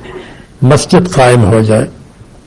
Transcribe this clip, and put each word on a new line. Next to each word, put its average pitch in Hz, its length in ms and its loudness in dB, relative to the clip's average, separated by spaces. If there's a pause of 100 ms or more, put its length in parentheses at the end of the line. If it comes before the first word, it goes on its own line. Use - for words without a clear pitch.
(640)
مسجد 147 520 0
قائم 123 300 2
ہو 110 160 2
جائے۔ 110 260 0 (600)